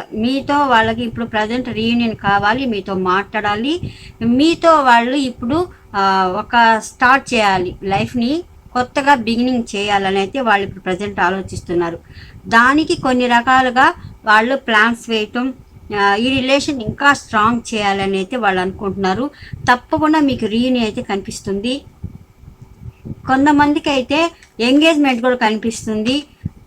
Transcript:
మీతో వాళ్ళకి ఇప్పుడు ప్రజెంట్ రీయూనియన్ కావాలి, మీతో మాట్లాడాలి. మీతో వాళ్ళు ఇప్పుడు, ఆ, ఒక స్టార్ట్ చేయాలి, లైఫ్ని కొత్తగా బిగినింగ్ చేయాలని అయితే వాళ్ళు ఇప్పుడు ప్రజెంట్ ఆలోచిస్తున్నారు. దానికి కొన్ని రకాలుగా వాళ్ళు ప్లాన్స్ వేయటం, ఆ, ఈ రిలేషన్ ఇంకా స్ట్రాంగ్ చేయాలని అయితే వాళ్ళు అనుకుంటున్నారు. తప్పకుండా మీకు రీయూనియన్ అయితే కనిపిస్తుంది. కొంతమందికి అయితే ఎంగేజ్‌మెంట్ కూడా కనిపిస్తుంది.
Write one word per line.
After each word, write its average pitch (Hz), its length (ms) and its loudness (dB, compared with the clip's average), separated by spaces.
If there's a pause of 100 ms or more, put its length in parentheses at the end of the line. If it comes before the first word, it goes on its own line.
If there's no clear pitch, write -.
(140)
మీతో 262 440 -2
వాళ్ళకి 233 460 2
ఇప్పుడు 233 220 -6
ప్రజెంట్ 226 440 -4
రీయూనియన్ 226 460 -2
కావాలి, 208 500 0
మీతో 202 280 -4
మాట్లాడాలి. 208 1000 -2 (280)
మీతో 302 640 4
వాళ్ళు 240 320 4
ఇప్పుడు, 277 520 -2 (280)
ఆ, 190 300 2 (140)
ఒక 226 400 2
స్టార్ట్ 262 540 0
చేయాలి, 190 500 0
లైఫ్ని 233 600 -2 (300)
కొత్తగా 269 420 0
బిగినింగ్ 233 480 -2 (120)
చేయాలని 196 420 0
అయితే 196 240 -2
వాళ్ళు 202 260 0
ఇప్పుడు 190 160 -16
ప్రజెంట్ 196 360 -6
ఆలోచిస్తున్నారు. 175 800 -2 (480)
దానికి 277 540 4
కొన్ని 247 260 0
రకాలుగా 254 680 4 (320)
వాళ్ళు 220 300 4
ప్లాన్స్ 233 540 0
వేయటం, 233 440 -4 (420)
ఆ, 202 200 2
ఈ 233 140 0
రిలేషన్ 269 520 0
ఇంకా 247 320 0
స్ట్రాంగ్ 226 600 0
చేయాలని 196 440 0
అయితే 190 200 -4
వాళ్ళు 190 240 0
అనుకుంటున్నారు. 190 680 -4 (420)
తప్పకుండా 302 480 0
మీకు 254 260 0
రీయూనియన్ 240 400 0
అయితే 214 160 -6
కనిపిస్తుంది. 208 800 -6 (1300)
కొంతమందికి 294 840 2
అయితే 285 420 0 (280)
ఎంగేజ్‌మెంట్ 285 600 2
కూడా 247 140 2
కనిపిస్తుంది. 220 880 -2 (440)